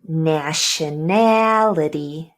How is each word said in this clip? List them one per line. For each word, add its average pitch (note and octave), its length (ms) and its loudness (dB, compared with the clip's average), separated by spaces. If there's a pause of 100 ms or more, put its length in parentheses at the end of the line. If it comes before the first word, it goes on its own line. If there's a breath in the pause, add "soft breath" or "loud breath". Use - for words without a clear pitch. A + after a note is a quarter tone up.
Nationality. D#3+ 2250 0